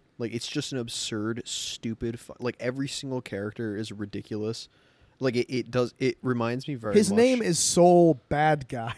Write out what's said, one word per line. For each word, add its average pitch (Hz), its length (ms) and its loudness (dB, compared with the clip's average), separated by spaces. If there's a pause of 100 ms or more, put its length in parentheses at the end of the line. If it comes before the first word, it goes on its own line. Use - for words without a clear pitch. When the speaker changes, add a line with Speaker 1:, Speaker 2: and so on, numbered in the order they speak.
(180)
Speaker 1:
Like, 113 160 -6
it's 117 140 -6
just - 240 -6
an 135 60 -4
absurd, 113 680 -6
stupid - 760 -8
fu-, - 200 -18
like, 123 200 -4
every 135 280 -4
single 131 340 -6
character 107 540 -6
is 104 160 -6
ridiculous. 104 800 -8 (500)
Like, 127 160 0
it, 123 160 0
it 117 200 -4
does, 123 260 0
it 131 240 0
reminds 120 460 -2
me 147 80 -6
very 110 180 -4
Speaker 2:
His 202 160 6
Speaker 1:
much 202 80 2
Speaker 2:
name 247 240 4
is 180 160 0
Soul 175 720 6
Bad 151 380 2
Guy. 117 300 -6